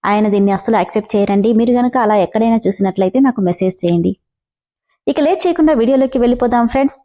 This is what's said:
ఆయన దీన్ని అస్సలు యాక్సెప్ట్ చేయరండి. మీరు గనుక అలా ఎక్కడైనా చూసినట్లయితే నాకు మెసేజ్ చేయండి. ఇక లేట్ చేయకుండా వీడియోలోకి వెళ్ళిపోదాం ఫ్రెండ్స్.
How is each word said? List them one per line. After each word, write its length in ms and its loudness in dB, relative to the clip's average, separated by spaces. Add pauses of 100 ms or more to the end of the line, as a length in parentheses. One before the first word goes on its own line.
ఆయన 240 0
దీన్ని 240 2
అస్సలు 240 -2
యాక్సెప్ట్ 400 -4
చేయరండి. 380 0
మీరు 180 2
గనుక 260 0
అలా 180 0
ఎక్కడైనా 520 0
చూసినట్లయితే 520 -2
నాకు 220 0
మెసేజ్ 340 -2
చేయండి. 360 0 (960)
ఇక 120 -2
లేట్ 280 0
చేయకుండా 260 2
వీడియోలోకి 460 0
వెళ్ళిపోదాం 480 0
ఫ్రెండ్స్. 380 -2